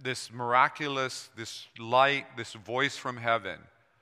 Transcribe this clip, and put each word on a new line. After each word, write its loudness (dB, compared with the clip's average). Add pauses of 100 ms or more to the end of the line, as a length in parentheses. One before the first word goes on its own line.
this -6
miraculous, 2
this -12 (100)
light, 4 (100)
this -10
voice -2
from -6
heaven, -2 (420)